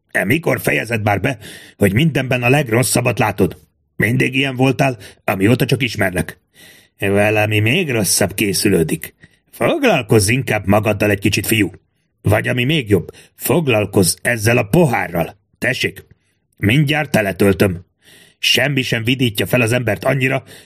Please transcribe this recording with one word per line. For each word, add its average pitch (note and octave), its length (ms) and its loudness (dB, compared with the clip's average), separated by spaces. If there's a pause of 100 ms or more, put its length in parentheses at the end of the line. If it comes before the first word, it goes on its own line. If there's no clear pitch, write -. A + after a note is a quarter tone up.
(100)
E, G2 140 -2
mikor C3+ 360 -2
fejezed A#2+ 420 -4
már G2+ 180 0
be, C#3 180 -4 (380)
hogy G3 160 2
mindenben C3 500 0
a A#2+ 60 0
legrosszabbat B2 720 0
látod? G2+ 380 0 (400)
Mindig B2+ 380 0
ilyen C3+ 220 -2
voltál, C3 420 0 (260)
amióta G#2 400 2
csak A#2+ 180 -2
ismerlek. F#2+ 580 -4 (580)
Valami G#2 600 0
még C#3 320 0
rosszabb - 440 -2
készülődik. F2+ 800 -2 (360)
Foglalkozz C#3+ 760 2
inkább A#2 380 -2
magaddal G#2 440 2
egy G2 80 0
kicsit, G#2 280 -2
fiú. G#2 240 0 (520)
Vagy A2+ 260 0
ami B2 160 -2
még C3+ 240 -2
jobb, F#2 220 0 (240)
foglalkozz G#2+ 880 0
ezzel A#2+ 340 0
a A#2+ 60 2
pohárral. G2+ 760 0 (200)
Tessék, - 480 -4 (500)
mindjárt D3 540 0
teletöltöm. G2 760 0 (540)
Semmi C3+ 440 0
sem A#2 220 -2
vidítja A#2+ 420 0
fel B2+ 140 0
az A2+ 120 0
embert A2+ 320 -2
annyira, C3 380 0 (240)